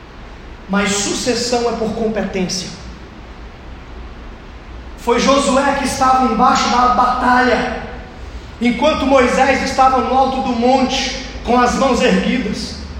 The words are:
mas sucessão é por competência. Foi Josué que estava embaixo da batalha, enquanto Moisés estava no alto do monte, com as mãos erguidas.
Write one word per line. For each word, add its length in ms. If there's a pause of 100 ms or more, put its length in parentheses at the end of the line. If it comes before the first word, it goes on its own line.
(680)
mas 200
sucessão 800
é 40
por 200
competência. 760 (2250)
Foi 220
Josué 580
que 80
estava 460
embaixo 380
da 180
batalha, 960 (760)
enquanto 440
Moisés 580
estava 340
no 200
alto 260
do 100
monte, 760 (160)
com 160
as 160
mãos 260
erguidas. 760 (220)